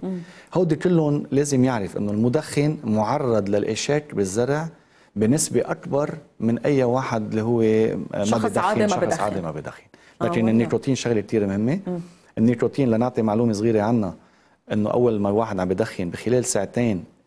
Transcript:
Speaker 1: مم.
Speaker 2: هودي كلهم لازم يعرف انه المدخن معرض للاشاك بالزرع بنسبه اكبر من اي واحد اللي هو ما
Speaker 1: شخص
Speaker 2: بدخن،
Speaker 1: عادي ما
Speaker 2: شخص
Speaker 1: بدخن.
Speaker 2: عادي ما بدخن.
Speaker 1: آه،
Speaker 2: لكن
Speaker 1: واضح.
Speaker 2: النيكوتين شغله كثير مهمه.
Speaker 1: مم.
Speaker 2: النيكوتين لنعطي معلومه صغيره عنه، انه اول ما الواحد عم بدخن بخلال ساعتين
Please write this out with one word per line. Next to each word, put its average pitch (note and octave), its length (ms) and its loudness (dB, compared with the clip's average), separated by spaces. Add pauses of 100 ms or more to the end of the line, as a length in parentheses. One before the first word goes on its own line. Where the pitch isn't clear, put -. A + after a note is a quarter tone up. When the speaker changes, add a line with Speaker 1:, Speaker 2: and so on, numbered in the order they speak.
Speaker 1:
مم. F#3 140 -6 (360)
Speaker 2:
هودي E3 220 2
كلهم D3+ 560 2
لازم C#3 320 2
يعرف A2+ 340 0
انه G#2 140 -2
المدخن C3+ 720 0
معرض A2 640 0
للاشاك A2 680 -2
بالزرع B2 540 -2 (460)
بنسبه A#2 460 2
اكبر D3 520 -4 (260)
من A#2 200 0
اي C#3 240 2
واحد A#2+ 460 0
اللي A2 120 -2
هو A#2 180 0 (520)
ما - 120 -4
Speaker 1:
شخص A3 220 0
Speaker 2:
بدخن، G#3 140 0
Speaker 1:
عادي G3+ 220 0
ما G#3+ 60 2
Speaker 2:
شخص G3 100 0
Speaker 1:
بدخن. E3+ 260 0
Speaker 2:
عادي G3+ 180 -2
ما E2 100 -6
بدخن. - 320 -12 (380)
Speaker 1:
آه، - 40 -2
Speaker 2:
لكن A#2 140 0
Speaker 1:
واضح. A2+ 120 2
Speaker 2:
النيكوتين A#2 440 2
شغله A#2 260 0
كثير G2+ 260 0
مهمه. A2 400 0
Speaker 1:
مم. F3 120 -6 (380)
Speaker 2:
النيكوتين A#2+ 540 2
لنعطي A#2+ 300 0
معلومه A2 320 2
صغيره G#2+ 280 2
عنه، G#2 320 0 (580)
انه G#2 180 0
اول A#2+ 300 2
ما G2+ 100 0
الواحد G#2+ 300 0
عم F#2 80 0
بدخن F#2 420 -2
بخلال A#2 360 0
ساعتين G#2 580 -2 (220)